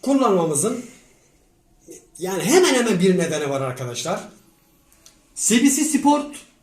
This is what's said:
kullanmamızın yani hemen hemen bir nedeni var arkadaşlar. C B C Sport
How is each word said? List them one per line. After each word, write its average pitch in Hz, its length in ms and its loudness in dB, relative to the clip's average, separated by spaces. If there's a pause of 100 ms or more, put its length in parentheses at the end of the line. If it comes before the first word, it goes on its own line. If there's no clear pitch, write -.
kullanmamızın 214 840 0 (1300)
yani 180 240 -6
hemen 311 300 4
hemen 233 260 0
bir 180 180 4
nedeni 156 320 -2
var 135 120 -4
arkadaşlar. 131 640 -8 (1120)
C 233 280 0
B 285 60 4
C 302 140 0
Sport 285 520 0 (280)